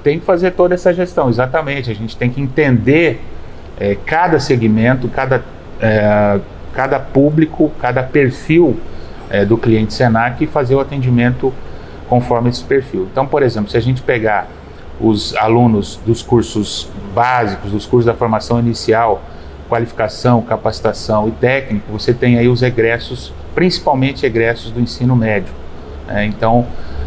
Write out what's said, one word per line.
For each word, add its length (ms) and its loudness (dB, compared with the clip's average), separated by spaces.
Tem 160 2
que 60 -10
fazer 260 2
toda 240 2
essa 180 2
gestão, 360 0
exatamente. 600 0
A 60 -4
gente 200 -8
tem 140 0
que 120 -4
entender, 840 2
eh, 160 0
cada 340 2
segmento, 680 2
cada, 360 0
eh, 600 4
cada 260 0
público, 800 2
cada 240 0
perfil, 720 2
eh, 160 2
do 120 4
cliente 360 2
senac 500 2
e 40 2
fazer 280 0
o 40 4
atendimento 760 0
conforme 400 2
esse 140 -4
perfil. 480 -2
Então, 140 -2
por 180 2
exemplo, 260 0
se 80 -2
a 40 2
gente 200 0
pegar 460 0
os 360 0
alunos 720 2
dos 180 0
cursos 640 -2
básicos, 580 0
dos 140 -4
cursos 200 2
da 100 2
formação 440 0
inicial, 600 2
qualificação, 720 0
capacitação 840 -2
e 40 0
técnico, 600 -2
você 220 0
tem 260 2
aí 100 4
os 140 2
egressos, 680 -2
principalmente 720 0
egressos 460 0
do 100 -4
ensino 340 0
médio, 380 0
né? 180 -2
Então, 400 2